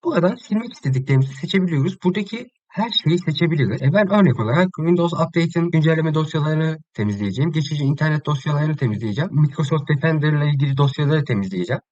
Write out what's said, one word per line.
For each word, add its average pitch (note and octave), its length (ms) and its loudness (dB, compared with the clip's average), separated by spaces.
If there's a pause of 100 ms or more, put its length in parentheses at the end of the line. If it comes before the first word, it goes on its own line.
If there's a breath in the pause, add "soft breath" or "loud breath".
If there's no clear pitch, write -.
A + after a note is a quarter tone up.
Buradan A#3+ 320 2
silmek A3+ 360 -8
istediklerimizi C3+ 640 0
seçebiliyoruz. F3 680 -2
Buradaki G#3 420 -4 (220)
her A3+ 220 -4
şeyi E3+ 280 0
seçebiliriz. D3 640 -2
E, C#3 100 4
ben G3+ 200 2
örnek F#3 280 4
olarak C#3+ 360 2
Windows E3+ 360 2
Update'in E3+ 580 0
güncelleme D#3+ 440 2
dosyalarını D#3 640 0 (160)
temizleyeceğim. G#2 580 -2
Geçici D3 320 -2
internet D3+ 420 0
dosyalarını D3 500 -2
temizleyeceğim. A2 560 -2
Microsoft D3+ 560 0
Defender D3+ 440 0
ile D3 140 0
ilgili C#3 300 0
dosyaları C#3+ 480 2
temizleyeceğim. G2 680 -2